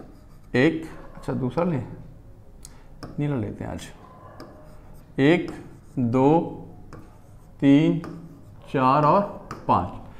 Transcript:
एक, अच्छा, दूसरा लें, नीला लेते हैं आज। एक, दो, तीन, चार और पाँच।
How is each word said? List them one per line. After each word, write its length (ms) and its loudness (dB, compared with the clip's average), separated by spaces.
एक, 200 0
अच्छा, 180 -6
दूसरा 300 -2
लें, 200 -2
नीला 160 -2
लेते 280 -6
हैं 80 -8
आज। 80 -8
एक, 320 4
दो, 580 2
तीन, 380 6
चार 300 4
और 460 2
पाँच। 200 2